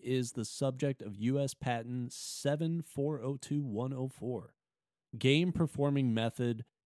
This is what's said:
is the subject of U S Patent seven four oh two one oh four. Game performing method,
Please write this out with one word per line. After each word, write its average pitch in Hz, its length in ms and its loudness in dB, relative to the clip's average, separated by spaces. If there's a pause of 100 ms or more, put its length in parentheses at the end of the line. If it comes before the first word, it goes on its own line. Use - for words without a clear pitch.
is 123 300 0
the 117 120 -2
subject 135 560 -2
of 104 140 -8
U 117 240 2
S 139 160 0
Patent 123 580 -4
seven 160 720 -2
four 139 400 -2
oh 135 180 -4
two 147 220 -2
one 127 300 -2
oh 131 160 -4
four. 120 460 -6 (640)
Game 147 360 6
performing 143 600 2
method, 117 520 0 (220)